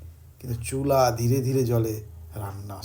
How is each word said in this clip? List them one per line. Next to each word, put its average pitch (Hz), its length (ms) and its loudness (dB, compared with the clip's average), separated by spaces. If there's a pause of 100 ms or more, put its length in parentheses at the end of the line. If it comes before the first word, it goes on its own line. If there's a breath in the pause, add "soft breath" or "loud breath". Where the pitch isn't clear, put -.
(400)
কিন্তু 123 160 -6 (140)
চুলা 135 300 2 (200)
ধীরে 120 180 4 (100)
ধীরে 135 140 4 (100)
জলে 113 240 2 (460)
রান্না 101 420 -10